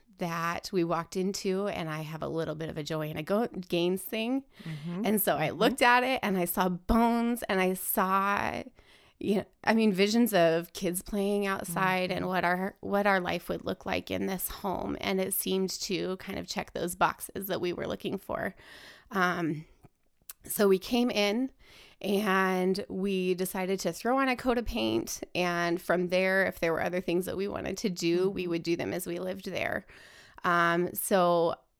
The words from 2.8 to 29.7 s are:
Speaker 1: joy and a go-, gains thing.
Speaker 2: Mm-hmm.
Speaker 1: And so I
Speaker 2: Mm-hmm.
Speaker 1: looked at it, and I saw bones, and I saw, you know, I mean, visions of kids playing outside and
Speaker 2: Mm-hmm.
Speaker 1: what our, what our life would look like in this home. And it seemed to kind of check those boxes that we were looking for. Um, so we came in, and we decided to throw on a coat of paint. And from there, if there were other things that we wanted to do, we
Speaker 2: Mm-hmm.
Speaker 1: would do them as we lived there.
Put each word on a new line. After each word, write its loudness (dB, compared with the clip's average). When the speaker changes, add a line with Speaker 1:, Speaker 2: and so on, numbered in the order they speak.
Speaker 1:
joy -4
and -6
a -4
go-, 2
gains 2
thing. -2
Speaker 2:
Mm-hmm. -6
Speaker 1:
And 2
so 2
I 0
Speaker 2:
Mm-hmm. -4
Speaker 1:
looked 2
at 6
it, 0
and 2
I 2
saw 0
bones, 2
and 2
I 2
saw, 0
you 0
know, 0
I 4
mean, 4
visions 4
of 4
kids -2
playing 0
outside 0
and -4
Speaker 2:
Mm-hmm. -2
Speaker 1:
what 0
our, 0
what 0
our 6
life -4
would -6
look -6
like -4
in -2
this -4
home. -6
And 0
it -4
seemed -2
to -4
kind -10
of -8
check -8
those -4
boxes -2
that -4
we 0
were -6
looking -4
for. -4
Um, 0
so 2
we 6
came 2
in, 0
and 2
we 0
decided -2
to -2
throw 0
on 2
a 0
coat 0
of -2
paint. -2
And 0
from 2
there, 2
if -4
there 2
were 0
other -2
things 0
that -6
we -2
wanted -6
to -2
do, 2
we -2
Speaker 2:
Mm-hmm. -4
Speaker 1:
would -2
do 0
them -2
as -4
we -6
lived -8
there. -4